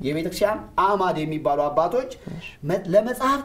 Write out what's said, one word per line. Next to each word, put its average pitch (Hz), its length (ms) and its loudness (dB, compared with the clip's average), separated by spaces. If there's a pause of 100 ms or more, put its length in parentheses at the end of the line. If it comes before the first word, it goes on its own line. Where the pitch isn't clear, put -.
የቤተ 156 220 -2
ክርስቲያን 202 340 0 (200)
አዕማድ 185 380 2
የሚባሉ 151 460 -2
አባቶች 165 480 0 (520)
መ-፣ 185 260 -2
ለመጽሐፍ 254 560 2